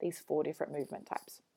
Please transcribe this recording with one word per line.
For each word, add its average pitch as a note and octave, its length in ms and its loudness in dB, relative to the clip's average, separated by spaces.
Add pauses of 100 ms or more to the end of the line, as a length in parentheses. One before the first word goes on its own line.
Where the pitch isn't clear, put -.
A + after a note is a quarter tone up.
these E3+ 180 0
four D3+ 240 4
different D3 300 0
movement - 320 -4
types. - 360 -4 (160)